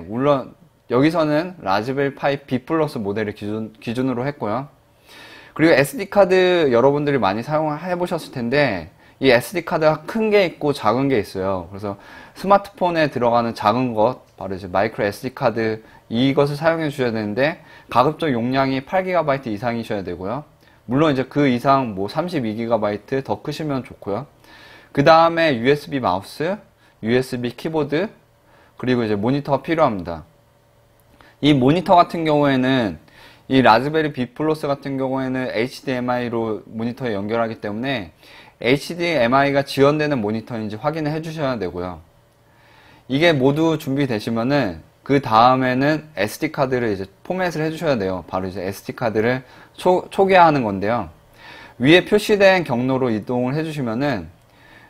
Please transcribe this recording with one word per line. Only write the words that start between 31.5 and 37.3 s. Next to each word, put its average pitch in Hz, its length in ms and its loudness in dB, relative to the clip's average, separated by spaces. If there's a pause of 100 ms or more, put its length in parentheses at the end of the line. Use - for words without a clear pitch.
모니터 151 420 4
같은 170 300 2
경우에는 131 760 2 (520)
이 131 100 6
라즈베리 143 520 4
비 123 200 -6
플러스 156 320 -2
같은 139 320 -4
경우에는 131 560 -4
에이치디엠아이로 120 1120 -4
모니터에 117 460 -6
연결하기 110 460 -2